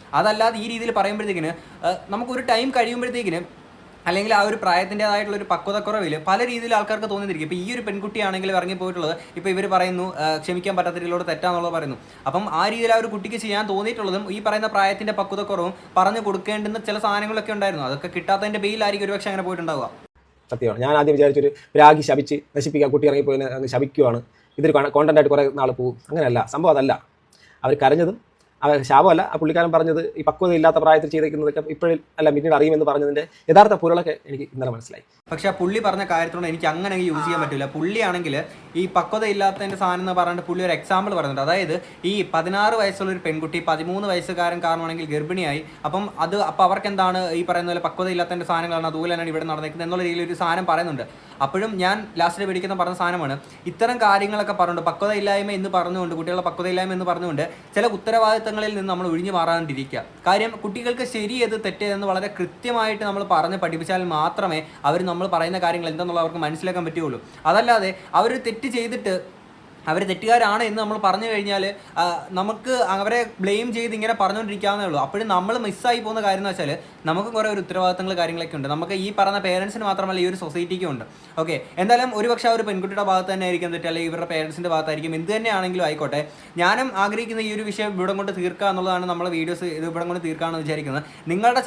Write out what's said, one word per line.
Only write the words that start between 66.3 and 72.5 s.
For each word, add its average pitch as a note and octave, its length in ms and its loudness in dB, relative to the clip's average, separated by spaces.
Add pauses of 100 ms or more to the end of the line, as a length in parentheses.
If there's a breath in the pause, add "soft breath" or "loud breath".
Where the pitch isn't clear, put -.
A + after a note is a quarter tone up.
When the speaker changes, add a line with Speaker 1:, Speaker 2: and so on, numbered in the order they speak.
Speaker 1:
മനസ്സിലാക്കാൻ F3 420 -4
പറ്റുകയുള്ളൂ. D#3 320 -4 (320 loud breath)
അതല്ലാതെ A3 400 4 (280 loud breath)
അവരൊരു A#3+ 280 2
തെറ്റ് A3+ 300 -6
ചെയ്തിട്ട് G#3+ 380 -4 (760)
അവർ F3 180 0
തെറ്റുകാരാണ് A3 600 2
എന്ന് G#3 120 -4
നമ്മൾ G#3+ 240 -4
പറഞ്ഞു G3+ 260 2
കഴിഞ്ഞാൽ, G3+ 320 -2 (380 loud breath)
ആ, - 20 4 (340)
നമുക്ക് G#3+ 360 -2 (200)